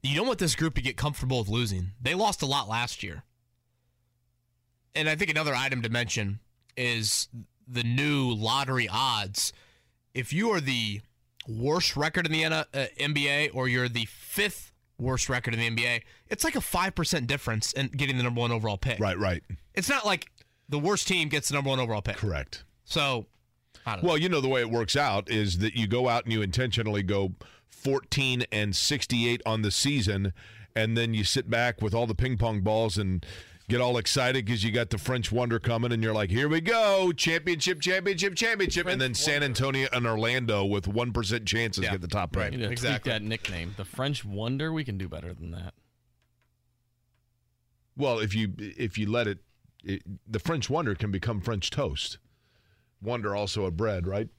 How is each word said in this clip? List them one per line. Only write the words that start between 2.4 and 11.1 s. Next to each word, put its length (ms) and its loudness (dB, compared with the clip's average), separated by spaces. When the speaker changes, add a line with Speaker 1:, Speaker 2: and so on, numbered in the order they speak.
Speaker 1:
a 40 -2
lot 240 0
last 340 -2
year. 200 -10
And 140 2
I 60 2
think 140 0
another 240 0
item 280 0
to 80 -2
mention 500 -2
is 500 0
the 160 -4
new 500 2
lottery 560 0
odds. 640 0
If 180 -4
you 200 2
are 100 2
the 400 -2